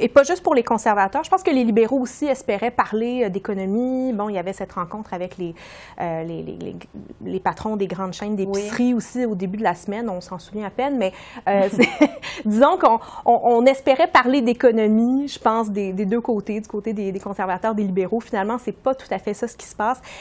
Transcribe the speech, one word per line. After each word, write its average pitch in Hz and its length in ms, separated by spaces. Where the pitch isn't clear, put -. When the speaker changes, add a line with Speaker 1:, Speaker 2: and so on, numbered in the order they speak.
Speaker 1:
et 240 40
pas 277 140
juste 349 200
pour 320 120
les 240 80
conservateurs. 214 600
Je - 60
pense 370 140
que 359 80
les 262 140
libéraux 226 360
aussi 254 240
espéraient 240 460
parler, 240 540
euh, 208 40
d'économie. 220 840
Bon, 208 160
il 202 60
y - 20
avait 185 160
cette - 180
rencontre 196 400
avec 180 240
les, 170 180
euh, 165 220
les, 165 200
les, 160 140
les, - 200
les 190 180
patrons 208 360
des 196 100
grandes 185 280
chaînes 208 220
d'épicerie 202 500
Speaker 2:
Oui. 247 80
Speaker 1:
aussi 240 320
au 220 80
début 190 240
de 220 40
la 180 120
semaine. 208 340
On 180 140
s'en 180 160
souvient 208 280
à 190 40
peine, 269 260
mais, 190 160
euh, 196 220
<laughs> - 20
c'est, 240 160
<laughs> - 300
disons 269 340
qu'on, 233 180
on, 233 180
on 240 220
espérait 269 400
parler 269 340
d'économie, 233 880
je - 100
pense, 226 320
des, 196 220
des 196 140
deux 226 160
côtés, 214 380
du 214 80
côté 214 260
des, 196 180
des 196 80
conservateurs, 196 540
des 208 100
libéraux. 190 360
Finalement, 220 360
c'est 220 160
pas - 220
tout - 160
à 190 80
fait 208 160
ça 240 120
ce - 120
qui - 80
se - 100
passe. 233 240